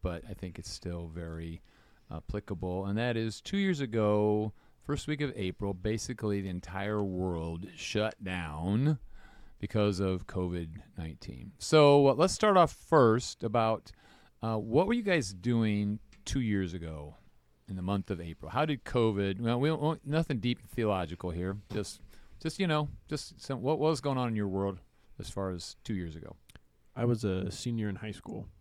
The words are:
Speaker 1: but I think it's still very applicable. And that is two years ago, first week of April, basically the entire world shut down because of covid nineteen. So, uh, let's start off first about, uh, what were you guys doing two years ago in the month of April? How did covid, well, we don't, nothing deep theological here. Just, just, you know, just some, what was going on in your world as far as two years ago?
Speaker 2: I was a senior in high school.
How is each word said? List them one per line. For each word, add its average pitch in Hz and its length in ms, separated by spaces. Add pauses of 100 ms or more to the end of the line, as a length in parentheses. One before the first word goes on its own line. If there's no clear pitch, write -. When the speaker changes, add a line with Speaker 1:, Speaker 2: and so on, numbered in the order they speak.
Speaker 1:
but 85 260
I 87 60
think 90 240
it's - 140
still 85 420
very 82 480 (500)
applicable. 92 760
And 101 100
that 120 200
is 113 220
two - 200
years 185 220
ago, 107 720 (320)
first - 240
week 151 140
of 143 140
April, 98 400
basically 107 680
the 95 80
entire 98 540
world 90 720
shut - 480
down 92 760 (640)
because 104 380
of 95 260
covid 87 440 (280)
nineteen. 80 600
So, 143 480
uh, 135 60
let's 165 200
start 208 220
off 170 160
first 123 720
about, 113 480 (500)
uh, 113 140
what 113 320
were 226 60
you 240 100
guys 156 300
doing 104 680 (240)
two - 160
years 98 340
ago 80 420 (520)
in 98 80
the 92 60
month 95 280
of 87 120
April? 82 300
How 123 120
did 151 220
covid, 101 560
well, 117 180
we 139 80
don't, 160 400
nothing 147 320
deep 120 200 (100)
theological 92 640
here. 90 260 (160)
Just, - 260 (420)
just, 160 160
you 190 100
know, 151 200 (220)
just - 320
some, 131 200
what 139 180
was 151 200
going 135 180
on 123 120
in 113 80
your 104 100
world 98 320 (400)
as - 100
far 98 220
as 87 320
two 113 100
years 85 220
ago? - 220 (580)
Speaker 2:
I 120 80
was 117 220
a 92 260
senior 113 380
in 98 80
high 107 160
school. - 340 (140)